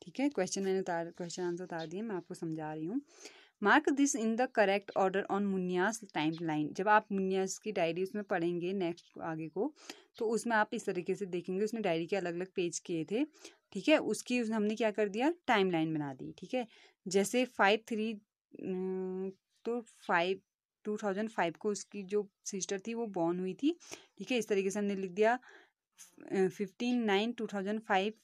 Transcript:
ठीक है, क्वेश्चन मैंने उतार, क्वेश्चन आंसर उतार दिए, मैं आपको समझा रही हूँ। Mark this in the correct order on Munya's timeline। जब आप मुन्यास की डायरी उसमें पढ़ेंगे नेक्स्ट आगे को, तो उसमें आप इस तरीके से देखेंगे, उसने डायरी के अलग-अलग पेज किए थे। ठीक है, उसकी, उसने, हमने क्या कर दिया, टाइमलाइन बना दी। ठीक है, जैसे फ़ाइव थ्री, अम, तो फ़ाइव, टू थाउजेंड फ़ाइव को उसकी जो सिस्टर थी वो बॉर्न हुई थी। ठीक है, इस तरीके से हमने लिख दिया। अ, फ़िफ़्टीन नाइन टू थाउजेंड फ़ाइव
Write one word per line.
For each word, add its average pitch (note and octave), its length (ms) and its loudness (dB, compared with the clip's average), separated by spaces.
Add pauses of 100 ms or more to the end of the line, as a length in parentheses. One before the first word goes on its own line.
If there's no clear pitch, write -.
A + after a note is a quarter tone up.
ठीक - 180 -10
है, C#4 80 4
क्वेश्चन G3 340 -2
मैंने F#3+ 180 2
उतार, E3+ 300 -2
क्वेश्चन F3 320 -8
आंसर F3 220 -2
उतार E3 220 -6
दिए, F3 160 -6
मैं A3+ 140 -4
आपको F3 180 -8
समझा D#3 400 -6
रही D#3 100 -6
हूँ। A#3 180 -4 (600)
Mark A#3 200 6
this C#4 320 2
in A3 200 0
the B3+ 120 2 (100)
correct G3 280 4 (120)
order G3 320 2
on G3 120 2 (120)
Munya's F3+ 500 0
timeline। D#3 680 -2
जब F#3+ 160 -2
आप G#3+ 240 6
मुन्यास F#3+ 460 0
की G#3+ 140 -6
डायरी E3+ 300 0
उसमें G3+ 220 -4
पढ़ेंगे F3 480 0
नेक्स्ट E3+ 480 -4
आगे D#3+ 280 -6
को, A3 260 -4 (440)
तो A#3 80 -2
उसमें A3+ 300 0
आप G#3+ 180 2
इस A3 120 -6
तरीके F3+ 280 -4
से G3+ 120 -8
देखेंगे, F#3 380 -4
उसने A3 160 -4
डायरी E3+ 260 0
के G3 100 0
अलग-अलग F3 380 -4
पेज F3 240 -2
किए E3 260 -2
थे। G#3 200 0 (480)
ठीक G3 160 -4
है, D4+ 100 8
उसकी, A3 420 0
उसने, A3 160 0
हमने G#3+ 180 2
क्या A3 160 2
कर G#3 180 2
दिया, B3 260 2 (120)
टाइमलाइन F3 480 4
बना D3 200 -2
दी। D3 240 -12
ठीक - 160 -10
है, - 120 -2 (420)
जैसे G3 360 4
फ़ाइव A3 340 4 (100)
थ्री, A3 260 -2 (460)
अम, F#3 720 -2 (320)
तो A#3+ 160 -2
फ़ाइव, F#3+ 600 0 (440)
टू G#3+ 120 -2
थाउजेंड G#3 320 -2
फ़ाइव E3+ 320 0
को G#3+ 100 -2
उसकी G3+ 320 -6
जो G3+ 260 0 (160)
सिस्टर G3 420 -4
थी A#3 80 -6
वो A#3 120 -4
बॉर्न F3+ 340 0
हुई F#3 140 -2
थी। D#4 240 0 (400)
ठीक G3 140 -4
है, B3 60 2
इस G#3+ 100 -2
तरीके G3 220 2
से G3+ 80 -4
हमने G3+ 180 0
लिख F#3+ 140 -4
दिया। G#3+ 280 4 (920)
अ, F#3+ 160 4
फ़िफ़्टीन A#3+ 540 -2
नाइन G#3+ 300 2
टू A#3 140 -6
थाउजेंड G3+ 340 -2
फ़ाइव G#3 320 2 (120)